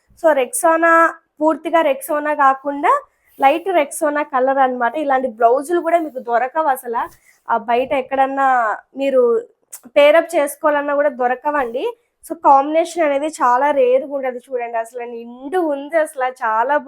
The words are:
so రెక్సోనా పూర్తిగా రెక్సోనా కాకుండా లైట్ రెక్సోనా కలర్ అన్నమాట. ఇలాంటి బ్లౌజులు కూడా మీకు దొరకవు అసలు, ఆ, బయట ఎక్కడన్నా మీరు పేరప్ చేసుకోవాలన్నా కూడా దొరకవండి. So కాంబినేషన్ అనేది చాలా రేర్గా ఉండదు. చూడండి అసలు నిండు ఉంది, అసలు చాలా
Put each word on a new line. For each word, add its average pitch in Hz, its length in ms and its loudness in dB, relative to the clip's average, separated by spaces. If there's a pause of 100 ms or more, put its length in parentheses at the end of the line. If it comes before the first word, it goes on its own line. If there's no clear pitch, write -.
(200)
so 311 220 4
రెక్సోనా 330 500 2 (480)
పూర్తిగా 320 500 2
రెక్సోనా 294 440 -4 (120)
కాకుండా 285 480 0 (500)
లైట్ 330 240 2 (120)
రెక్సోనా 294 420 -2 (120)
కలర్ 269 320 2
అన్నమాట. 240 280 -2 (100)
ఇలాంటి 262 240 0 (120)
బ్లౌజులు 277 460 2
కూడా 339 200 2
మీకు 254 140 -12 (100)
దొరకవు 262 460 0
అసలు, 240 260 -6 (500)
ఆ, 233 40 2 (140)
బయట 254 220 0 (100)
ఎక్కడన్నా 269 460 0 (520)
మీరు 269 220 2 (720)
పేరప్ 311 400 4
చేసుకోవాలన్నా 285 640 -2
కూడా 294 100 0 (100)
దొరకవండి. 254 640 -4 (420)
So 320 80 -10 (120)
కాంబినేషన్ 320 600 2
అనేది 285 220 -2 (120)
చాలా 254 260 2 (140)
రేర్గా 262 360 2
ఉండదు. 254 300 -6
చూడండి 240 380 -6
అసలు 240 200 -12 (120)
నిండు 247 420 -8 (140)
ఉంది, 285 320 -6
అసలు 285 200 -8 (200)
చాలా 233 320 0 (120)